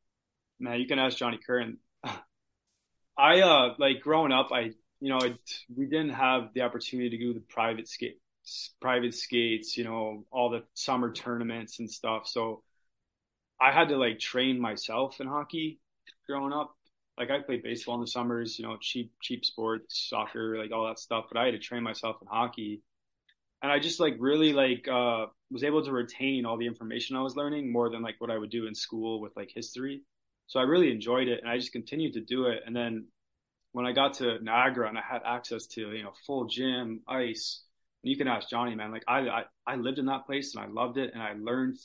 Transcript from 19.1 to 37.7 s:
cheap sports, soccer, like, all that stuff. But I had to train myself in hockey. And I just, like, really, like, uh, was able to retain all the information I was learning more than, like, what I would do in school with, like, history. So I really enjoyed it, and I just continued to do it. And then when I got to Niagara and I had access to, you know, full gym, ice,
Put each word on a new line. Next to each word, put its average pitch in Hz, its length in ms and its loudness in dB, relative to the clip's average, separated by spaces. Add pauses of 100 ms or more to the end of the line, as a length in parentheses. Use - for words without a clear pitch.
cheap 120 240 -6
sports, - 640 -4
soccer, 110 480 -4
like, 110 140 -6
all 113 160 -2
that 113 140 -6
stuff. 113 280 -2
But 117 120 -2
I 127 60 4
had 127 80 4
to 104 40 -6
train 120 240 -6
myself 110 400 -4
in - 60 -20
hockey. 110 540 -4 (800)
And 139 120 2
I 143 80 6
just, 165 180 -2
like, 156 220 4
really, 147 320 6
like, 131 340 4
uh, 120 400 2 (240)
was 127 140 -4
able 151 200 4
to 139 60 -4
retain 131 560 -2
all 113 100 -2
the 117 120 -2
information 117 480 -6
I 131 60 0
was 131 120 -4
learning 143 380 -2
more 120 180 2
than, 117 120 -6
like, 113 180 -8
what 117 100 -6
I 110 80 0
would 107 120 -6
do 113 180 -4
in 107 80 -8
school 113 440 -4
with, 104 140 -12
like, 101 180 -10
history. 131 500 -8 (440)
So 131 140 2
I - 20 6
really 151 300 6
enjoyed 120 340 2
it, 120 140 0
and 117 100 -6
I 120 80 2
just 117 140 -6
continued 139 420 -4
to 117 60 -4
do 123 260 0
it. 113 180 0
And 117 100 -8
then 117 340 -4 (640)
when 123 120 -2
I 123 80 0
got 139 220 4
to 117 280 0
Niagara 120 460 4
and 110 80 -6
I 107 60 -4
had 123 220 -6
access 120 420 -4
to, 107 260 -8
you 107 120 -8
know, 98 80 -12 (140)
full 131 200 -2
gym, 123 640 -4
ice, 120 540 -4 (420)